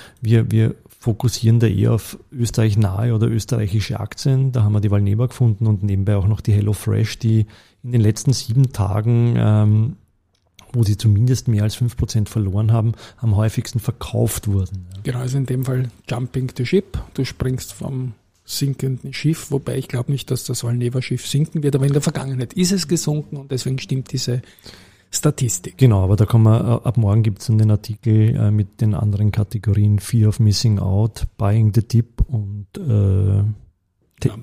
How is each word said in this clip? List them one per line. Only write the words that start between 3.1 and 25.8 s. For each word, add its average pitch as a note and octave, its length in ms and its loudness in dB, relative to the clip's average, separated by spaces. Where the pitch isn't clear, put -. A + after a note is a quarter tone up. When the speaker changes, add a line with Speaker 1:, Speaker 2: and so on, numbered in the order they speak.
Speaker 1:
oder A2 140 2
österreichische G#2+ 720 -2
Aktien. C3 540 -2
Da A#2+ 100 2
haben G#2 80 2
wir G#2 80 2
die G2+ 120 0
Valneva G#2 340 2
gefunden A#2 420 0
und G#2 160 0
nebenbei G2+ 320 0
auch G2 120 0
noch G#2+ 120 0
die - 140 0
HelloFresh, G2+ 680 -2
die A2 280 2
in A#2+ 80 -12
den A#2+ 100 2
letzten G#2+ 300 0
sieben B2 400 0
Tagen, A#2 680 0
ähm, G#2+ 600 2
wo A#2+ 100 2
sie G#2 140 2
zumindest A2+ 500 2
mehr G#2 160 2
als G#2+ 120 -2
fünf A#2+ 200 -2
Prozent A2 320 -2
verloren G#2+ 460 0
haben, A2+ 200 2
am A2 200 0
häufigsten A2 420 -2
verkauft - 720 -4
wurden. F#2+ 460 -4
Ja. G2 80 -16
Speaker 2:
Genau, B2 160 -6
also B2+ 180 -4
in C3+ 80 -2
dem B2+ 180 -4
Fall B2+ 260 -2
Jumping B2+ 480 -6
the B2+ 80 -4
Ship. - 320 -2
Du C3+ 100 -4
springst - 480 -6
vom C3 420 -8
sinkenden C3+ 680 -6
Schiff, - 380 -4
wobei C3 260 -4
ich C3 100 -6
glaub B2+ 220 -4
nicht, C#3 220 -4
dass B2+ 120 -4
das - 220 -6
Valneva-Schiff A#2+ 600 -4
sinken D3+ 380 -2
wird, C#3+ 120 0
aber C3+ 100 0
in C#3+ 80 2
der D3 80 2
Vergangenheit C3 520 -4
ist F3+ 200 0
es E3+ 160 -2
gesunken D3+ 480 -4
und C#3 140 -14
deswegen C3+ 280 -4
stimmt - 320 -6
diese B2 300 -4
Statistik. - 680 -2
Speaker 1:
Genau, G#2+ 260 6